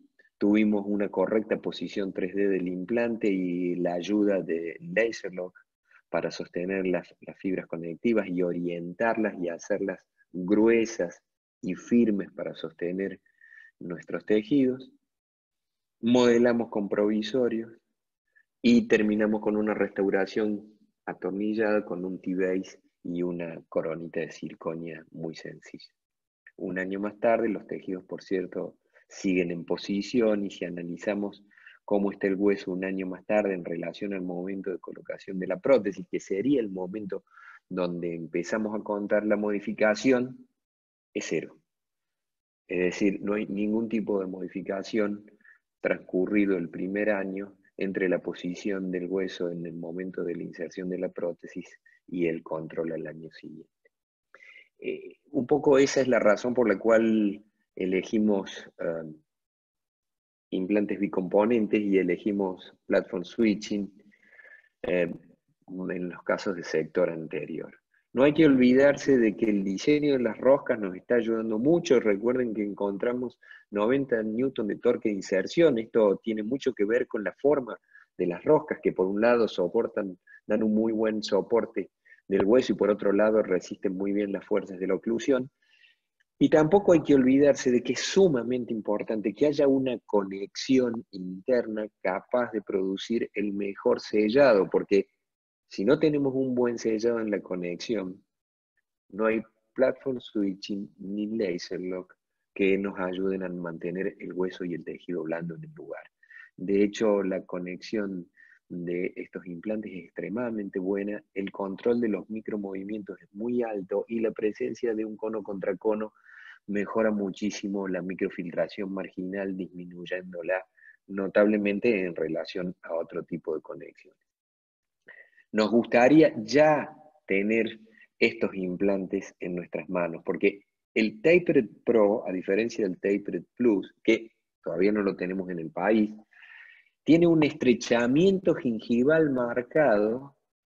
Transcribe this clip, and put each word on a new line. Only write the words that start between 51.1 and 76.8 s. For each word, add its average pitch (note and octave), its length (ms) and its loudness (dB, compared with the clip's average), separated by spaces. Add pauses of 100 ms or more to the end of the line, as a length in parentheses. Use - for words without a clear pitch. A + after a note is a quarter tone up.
y E2+ 200 -2
el D#2+ 160 -2
control D#2+ 500 -6
al D#2+ 140 -8
año D#2+ 240 -14
siguiente. D2+ 400 -20 (1080)
Eh, - 380 -10 (120)
un B2+ 160 -2
poco C#3+ 320 4
esa C#3 220 4
es B2+ 80 2
la A#2+ 100 4
razón G#2+ 360 4
por A#2+ 140 4
la G2 100 2
cual A2 640 4 (340)
elegimos, F#2+ 920 0 (100)
eh, E2 360 -6 (1400)
implantes G2 480 -2
bicomponentes G2+ 800 2
y G2 180 2
elegimos F#2 760 -2 (120)
platform F#2+ 380 0
switching, G#2 680 -2 (920)
eh, F2 300 0 (800)
en F2+ 180 -6
los E2+ 160 -12
casos F#2+ 320 -2
de E2+ 80 -10
sector D#2+ 460 0
anterior. D#2+ 640 -8 (400)
No B2 120 4
hay D3 100 6
que D#3+ 100 6
olvidarse C3+ 760 6
de A2 180 4
que - 80 -2
el G#2 180 2
diseño C#3+ 520 2
de B2 80 0
las A2 140 -2
roscas B2+ 440 2
nos F#2 160 -4
está - 180 -2
ayudando A2+ 460 0
mucho. D3+ 400 4
Recuerden A#2 520 0
que G#2 120 -2
encontramos G#2 720 -4 (320)
noventa A#2+ 500 0
newton A2+ 460 -2
de G2+ 100 -2
torque A#2+ 340 0
de G#2 40 -2
inserción. G2+ 640 2
Esto G#2+ 420 2
tiene A2 220 -4
mucho B2 300 -2
que G#2 120 -2